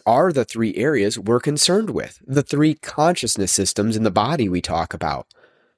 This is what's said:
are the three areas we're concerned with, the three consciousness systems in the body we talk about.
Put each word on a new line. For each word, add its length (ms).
are 260
the 140
three 300
areas 440
we're 220
concerned 500
with, 360
the 160
three 320
consciousness 760
systems 460
in 60
the 80
body 380
we 120
talk 320
about. 340